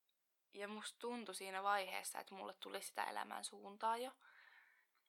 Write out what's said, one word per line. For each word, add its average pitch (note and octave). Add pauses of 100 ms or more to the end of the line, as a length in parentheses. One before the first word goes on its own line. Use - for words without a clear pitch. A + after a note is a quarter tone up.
(540)
ja G3+
musta G#3+
tuntui A#3
siinä F#3+
vaiheessa, G3+
että -
mulle G3
tuli G3
sitä -
elämän G#3
suuntaa G#3
jo. B3+ (960)